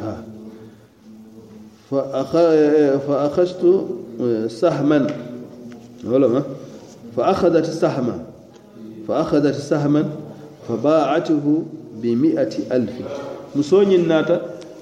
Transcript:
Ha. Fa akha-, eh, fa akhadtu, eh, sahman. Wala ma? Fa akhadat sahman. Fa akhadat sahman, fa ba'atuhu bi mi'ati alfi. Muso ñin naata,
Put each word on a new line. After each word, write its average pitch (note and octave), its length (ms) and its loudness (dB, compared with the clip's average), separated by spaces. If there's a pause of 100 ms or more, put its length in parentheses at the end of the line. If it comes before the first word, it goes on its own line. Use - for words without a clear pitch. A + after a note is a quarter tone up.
Ha. G#2+ 220 -8 (1600)
Fa C3+ 120 0 (120)
akha-, D#3+ 420 2
eh, D3+ 520 6
fa C#3+ 80 0 (160)
akhadtu, - 400 2 (480)
eh, A#2 300 0
sahman. C#3+ 580 2 (960)
Wala B2+ 240 4
ma? B2+ 140 2 (720)
Fa - 160 0
akhadat E3+ 360 4
sahman. B2 600 -2 (800)
Fa C3 160 0
akhadat D3 320 2
sahman, D3 560 0 (560)
fa A#2 80 -4
ba'atuhu D3+ 920 2 (380)
bi A#2 140 0
mi'ati D3 520 0
alfi. A#2+ 360 -2 (500)
Muso D3 300 2
ñin F3+ 240 4
naata, D#3+ 500 0 (240)